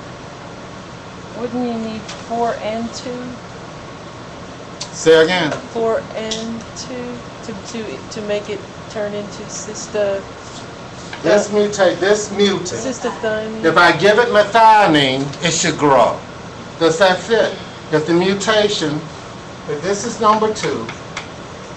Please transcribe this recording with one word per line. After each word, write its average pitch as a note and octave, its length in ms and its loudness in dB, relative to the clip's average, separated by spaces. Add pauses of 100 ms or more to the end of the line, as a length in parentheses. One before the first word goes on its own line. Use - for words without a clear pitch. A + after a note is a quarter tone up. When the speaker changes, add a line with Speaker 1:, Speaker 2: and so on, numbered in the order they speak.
(1400)
Speaker 1:
Wouldn't B3 280 -4
you A#3 120 -2 (120)
need A3 100 -8 (280)
four A#3 320 0
and A3+ 340 -4
two? B3 280 -8 (1700)
Speaker 2:
Say D#3+ 320 8
again. F3 260 2 (220)
Speaker 1:
Four A3+ 280 0 (140)
and A3+ 460 -6 (160)
two B3 400 -8 (280)
to, A#3 80 -8 (200)
to, G#3 380 -8
to A3 120 -8
make G#3 280 -4
it G3 100 -6 (300)
turn G#3 240 -4
into G#3 340 -8
cysta-, G3+ 720 -4 (1000)
Speaker 2:
This G3+ 260 4
Speaker 1:
uh, G#3 60 -4
Speaker 2:
mutate, G3+ 460 4
this G#3 320 2
mutant. F#3+ 360 2
Speaker 1:
cystathionine. A3+ 960 -4
Speaker 2:
If D#3+ 140 4
I F3 180 8
give G#3 220 6
it A#3+ 100 6
methionine, G#3 960 6 (200)
it E3+ 100 2
should D#3 260 0
grow. B2+ 400 6 (600)
Does E3 200 4
that F#3 200 6
fit? - 380 2 (360)
If D3+ 140 2
the E3+ 80 2
mutation, G3 840 2 (680)
if D3 140 -4
this G3+ 220 -2
is A#3 160 -6
number G#3+ 320 4
two, B2 340 -4 (920)